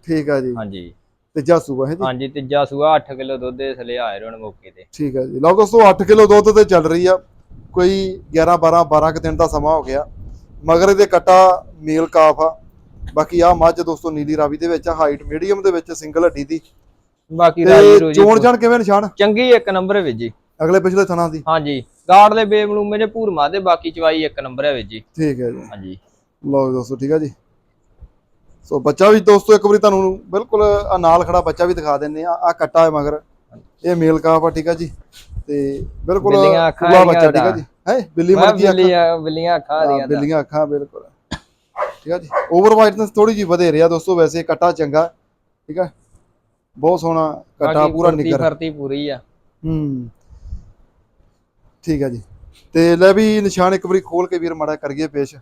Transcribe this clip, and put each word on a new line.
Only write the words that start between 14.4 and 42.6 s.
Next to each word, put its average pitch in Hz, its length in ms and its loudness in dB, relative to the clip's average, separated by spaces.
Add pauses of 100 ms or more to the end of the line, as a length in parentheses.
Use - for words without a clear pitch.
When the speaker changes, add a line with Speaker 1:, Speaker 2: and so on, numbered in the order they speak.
Speaker 1:
ਦੇ 165 120 -6
ਵਿੱਚ 165 200 -4
ਆ, 165 60 -4
ਹਾਈਟ 147 280 -2
ਮੀਡੀਅਮ 185 400 -6
ਦੇ 190 80 2
ਵਿੱਚ, 170 220 -6
ਸਿੰਗਲ 156 340 -4
ਹੱਡੀ 143 180 -4
ਦੀ। 156 160 -8 (680)
Speaker 2:
ਬਾਕੀ 165 340 0
Speaker 1:
ਤੇ 170 60 4
Speaker 2:
ਰਾਜੀ 208 280 8
ਰੂਜੀ 160 220 2
Speaker 1:
ਚੋਣ 214 200 6
ਜਾਣ 240 160 4
ਕਿਵੇਂ 233 220 2
ਨਿਸ਼ਾਨ? 208 380 0
Speaker 2:
ਚੰਗੀ, 214 340 0
ਇੱਕ 233 200 4
ਨੰਬਰ 190 260 -2
ਹੈ 196 60 0
ਵੀਰ 131 140 -6
ਜੀ। 113 160 -10 (280)
Speaker 1:
ਅਗਲੇ 175 200 2
ਪਿਛਲੇ 185 240 0
ਥਣਾਂ 170 240 -4
ਦੀ? 156 200 -12
Speaker 2:
ਹਾਂਜੀ, 147 340 -4 (260)
ਗਾੜਲੇ 208 360 6
ਬੇਮਲੂਮੇ 208 540 -2
ਜੇ 220 80 -2
ਭੂਰਮਾ 214 420 -4
ਦੇ, 185 100 -6
ਬਾਕੀ 170 320 -2
ਚਵਾਈ 160 340 -2
ਇੱਕ 143 160 -8
ਨੰਬਰ 135 240 -10
ਹੈ 147 80 -2
ਵੀਰ 117 140 -8
ਜੀ। 110 140 -16 (160)
Speaker 1:
ਠੀਕ 147 240 -4
ਹੈ 120 100 -6
ਜੀ। 127 200 -14
Speaker 2:
ਹਾਂਜੀ। 95 260 -18 (480)
Speaker 1:
ਲਓ 139 220 -2
ਜੀ 131 60 -4
ਦੋਸਤੋ, 127 240 -8
ਠੀਕ 139 160 -6
ਆ 160 60 0
ਜੀ। 151 120 -6 (1400)
ਸੋ 151 100 -4
ਬੱਚਾ 147 300 2
ਵੀ 214 100 6
ਦੋਸਤੋ 202 340 4
ਇੱਕ 196 120 2
ਵਾਰੀ 208 120 2
ਤੁਹਾਨੂੰ 190 400 0 (120)
ਬਿਲਕੁਲ 214 320 -2
ਆ 202 360 0
ਨਾਲ 170 260 2
ਖੜਾ 175 160 0
ਬੱਚਾ 165 240 -2
ਵੀ 180 100 -2
ਦਿਖਾ 151 240 -4
ਦਿੰਨੇ 151 260 -8
ਆ। 170 80 -4
ਆ 175 200 -2
ਕੱਟਾ 165 320 0
ਹੈ 165 60 2
ਮਗਰ, 147 300 -4 (640)
ਇਹ 175 120 -2
ਮੇਲ 160 220 2
ਕਾਫ 160 260 0
ਆ, 165 60 0
ਠੀਕ 160 180 -6
ਆ 170 60 0
ਜੀ। 165 160 -8 (560)
ਤੇ 147 100 -8 (500)
ਬਿਲਕੁਲ 196 300 0
Speaker 2:
ਬਿੱਲੀਆਂ 190 320 2
ਅੱਖਾਂ 175 200 -4
Speaker 1:
ਖੁੱਲਾ 185 160 8
ਬੱਚਾ, 170 220 4
Speaker 2:
ਇਹਦੀਆਂ 151 60 4
Speaker 1:
ਠੀਕ 135 100 2
ਆ 117 80 2
Speaker 2:
ਦਾ। 107 60 -6
Speaker 1:
ਜੀ। - 80 -10 (240)
ਹੈਂ? 226 280 -2
ਬਿੱਲੀ 170 180 2
Speaker 2:
ਮੈਂ 170 80 4
Speaker 1:
ਮਰਜੀ 196 220 2
ਅੱਖਾਂ। 190 100 4
Speaker 2:
ਬਿੱਲੀਆਂ, 175 440 2
ਬਿੱਲੀਆਂ 160 380 -4
ਅੱਖਾਂ 151 200 -6
Speaker 1:
ਹਾਂ, 156 80 0
Speaker 2:
ਇਹਦੀਆਂ 139 240 -2
ਦਾ। 147 60 -2
Speaker 1:
ਬਿੱਲੀਆਂ 147 260 -2
ਅੱਖਾਂ, 151 260 -4
ਬਿਲਕੁਲ। 143 380 -10 (1000)
ਠੀਕ 156 80 -8
ਆ 180 60 -4
ਜੀ। 165 100 -14 (240)
ਓਵਰ 202 220 4